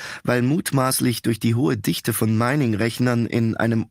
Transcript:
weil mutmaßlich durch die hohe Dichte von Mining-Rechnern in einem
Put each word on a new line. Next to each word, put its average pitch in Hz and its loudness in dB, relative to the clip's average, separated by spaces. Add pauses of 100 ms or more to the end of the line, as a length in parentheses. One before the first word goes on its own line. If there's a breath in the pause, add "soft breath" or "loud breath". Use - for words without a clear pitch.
(240 loud breath)
weil 123 0
mutmaßlich 131 0
durch 120 -2
die 117 2
hohe 135 0
Dichte 117 -2
von 110 0
Mining-Rechnern 120 0
in 113 0
einem 113 2